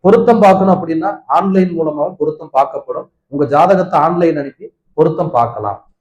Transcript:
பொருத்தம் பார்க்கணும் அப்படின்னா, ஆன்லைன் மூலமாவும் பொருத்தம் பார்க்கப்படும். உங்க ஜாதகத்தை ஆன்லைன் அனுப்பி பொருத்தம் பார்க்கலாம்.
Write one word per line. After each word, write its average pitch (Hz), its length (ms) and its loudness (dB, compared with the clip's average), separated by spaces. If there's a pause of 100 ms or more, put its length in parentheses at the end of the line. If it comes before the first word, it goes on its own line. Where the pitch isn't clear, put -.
பொருத்தம் 226 400 4
பார்க்கணும் 190 340 4
அப்படின்னா, 165 520 -4
ஆன்லைன் 180 540 0
மூலமாவும் 151 340 -4
பொருத்தம் 151 380 -6
பார்க்கப்படும். 139 560 -4 (180)
உங்க 143 180 -2
ஜாதகத்தை 170 560 2
ஆன்லைன் 165 360 0
அனுப்பி 139 360 -12 (220)
பொருத்தம் 151 360 0
பார்க்கலாம். 113 600 -4 (100)